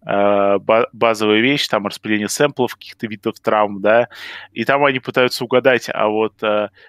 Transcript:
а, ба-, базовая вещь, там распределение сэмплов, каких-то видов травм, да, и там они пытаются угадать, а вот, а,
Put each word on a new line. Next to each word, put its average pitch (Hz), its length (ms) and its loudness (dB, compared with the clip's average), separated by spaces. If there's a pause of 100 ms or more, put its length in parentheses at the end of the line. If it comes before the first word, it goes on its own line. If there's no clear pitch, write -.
а, 101 540 2
ба-, 110 320 0
базовая 107 480 2
вещь, 139 280 0
там 104 180 -2
распределение 104 420 -4
сэмплов, 143 480 -2
каких-то - 320 -12
видов 107 320 -6
травм, 104 400 0
да, 113 280 2 (440)
и 113 120 -6
там 143 200 2
они 135 160 0
пытаются 127 440 -2
угадать, 123 480 2
а 107 160 -2
вот, 107 360 -2
а, 104 260 -2 (180)